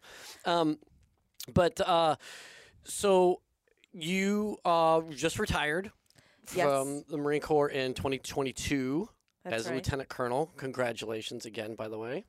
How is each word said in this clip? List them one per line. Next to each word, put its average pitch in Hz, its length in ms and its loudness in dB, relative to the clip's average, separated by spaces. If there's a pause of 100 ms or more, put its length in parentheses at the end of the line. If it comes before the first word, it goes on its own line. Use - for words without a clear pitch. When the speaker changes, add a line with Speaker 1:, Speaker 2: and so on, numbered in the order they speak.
(460)
Speaker 1:
Um, 170 340 2 (760)
but, 175 280 2
uh, 165 340 4 (720)
so 180 560 4 (500)
you, 196 720 0
uh, 165 460 4
just 156 300 -2
retired 180 520 -2 (640)
Speaker 2:
Yes. 175 100 4
Speaker 1:
from 139 420 2
the 165 100 -6
Marine 147 220 0
Corps 147 300 2
in 131 240 -2
twenty 135 240 -2
twenty-two 139 880 -2 (360)
Speaker 2:
That's 180 140 -4
Speaker 1:
as 113 100 -4
a - 20 -6
Speaker 2:
right. 170 60 -4
Speaker 1:
lieutenant - 340 -4
colonel. 131 480 -4
Congratulations 117 880 -6
again, 110 300 -8
by 110 120 -8
the 110 120 -8
way. 127 300 -8